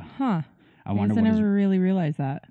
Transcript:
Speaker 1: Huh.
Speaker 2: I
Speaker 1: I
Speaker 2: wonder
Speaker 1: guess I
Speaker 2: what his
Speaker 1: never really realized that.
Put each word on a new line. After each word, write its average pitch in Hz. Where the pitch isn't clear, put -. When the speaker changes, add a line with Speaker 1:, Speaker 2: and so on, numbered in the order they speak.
Speaker 1:
Huh. 214
Speaker 2:
I -
Speaker 1:
I -
Speaker 2:
wonder 107
Speaker 1:
guess -
I 214
Speaker 2:
what 220
his 220
Speaker 1:
never 208
really 196
realized 185
that. 143